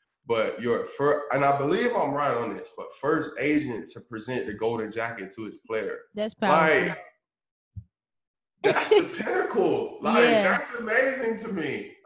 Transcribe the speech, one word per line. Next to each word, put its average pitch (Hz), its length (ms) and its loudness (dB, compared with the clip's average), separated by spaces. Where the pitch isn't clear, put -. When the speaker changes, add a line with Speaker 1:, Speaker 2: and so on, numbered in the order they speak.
Speaker 1:
But 110 360 0
your 117 240 0
fir-, 143 480 0
and 139 100 2
I 139 140 4
believe 196 360 0
I'm 156 200 0
right 139 220 0
on 113 200 -4
this, - 220 -14
but 90 100 -12
first 151 300 0
agent 131 480 0
to 117 100 -16
present 113 460 -6
the 104 80 -8
golden 110 360 -2
jacket 113 440 -8
to 110 100 -12
his 101 140 -12
player. 110 420 -6
Speaker 2:
That's 214 200 -6
powerful. 156 540 4
Speaker 1:
Like, - 180 -8
that's - 280 2
the 415 260 6
Speaker 2:
<laughs> - 80 -8
Speaker 1:
pinnacle. - 800 0
Like, 226 220 4
Speaker 2:
Yeah. 226 200 6
Speaker 1:
that's - 320 0
amazing 233 640 0
to 220 140 -8
me. 143 520 -6